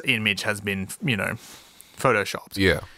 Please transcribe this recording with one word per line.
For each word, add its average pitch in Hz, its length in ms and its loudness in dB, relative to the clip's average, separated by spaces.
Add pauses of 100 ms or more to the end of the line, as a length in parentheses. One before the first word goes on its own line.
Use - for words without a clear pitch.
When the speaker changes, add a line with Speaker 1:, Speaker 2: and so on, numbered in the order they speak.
Speaker 1:
image 107 380 0
has 104 180 -2
been, 95 260 -4 (160)
you 127 140 0
know, 95 200 -2 (600)
photoshopped." - 600 0
Speaker 2:
Yeah. 92 220 4 (180)